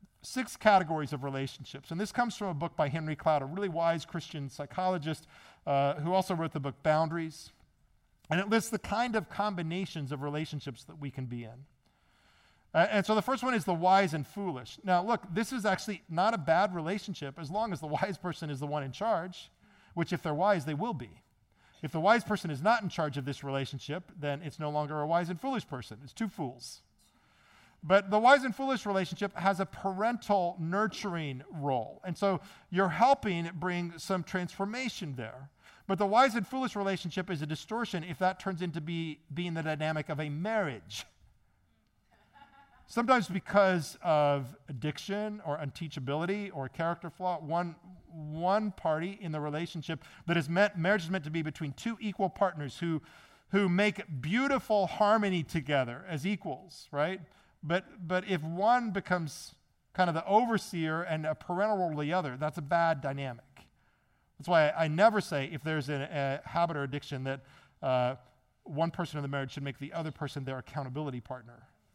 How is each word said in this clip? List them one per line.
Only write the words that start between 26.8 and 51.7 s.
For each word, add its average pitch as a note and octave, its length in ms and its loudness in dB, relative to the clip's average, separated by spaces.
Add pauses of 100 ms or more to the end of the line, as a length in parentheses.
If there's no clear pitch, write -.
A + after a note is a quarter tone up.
But G3 260 6
the G#3+ 100 4
wise B3+ 260 8
and A#3+ 100 -2
foolish C4+ 300 0
relationship F#3+ 500 -2
has F3+ 240 2
a F#3+ 60 0
parental G3 920 0
nurturing E3+ 920 -2
role. C3+ 540 -2
And F3 120 -6
so G3 220 2 (300)
you're F#3+ 180 4
helping F3 680 4
bring F3 440 -2
some F3+ 260 -2
transformation G3 920 -4
there. B2 320 -10 (380)
But F#3+ 100 2
the G3+ 100 4
wise A3+ 280 6
and A3 120 0
foolish C4 300 -2
relationship F#3+ 520 -2
is D#3+ 120 -2
a D#3 40 -4
distortion F3+ 600 -4
if F3 140 -8
that F#3 200 2
turns F3+ 220 -4
into F3 180 -4
be, E3 400 -4 (140)
being F3 220 -4
the E3 80 -2
dynamic D#3 440 -2
of D3+ 140 -4
a D#3 80 -4
marriage. D3 760 -4 (1800)
Sometimes A#3+ 420 4
because F#3 760 4
of C#3+ 500 4 (140)
addiction G3+ 800 -6
or D3+ 120 -2
unteachability D#3+ 960 -4
or C3+ 140 -6
character E3+ 420 -4
flaw, F3+ 300 -4
one, E3 340 -2 (360)
one E3+ 640 0
party E3+ 480 -2
in E3+ 100 -4
the D3+ 80 -2
relationship D3+ 640 -4 (240)
that E3+ 80 2
is D3+ 140 2
meant, G3 280 4
marriage F3+ 260 4
is D#3+ 60 -6
meant F#3 140 0
to D3+ 60 -8
be D#3+ 120 -2
between D3+ 300 -4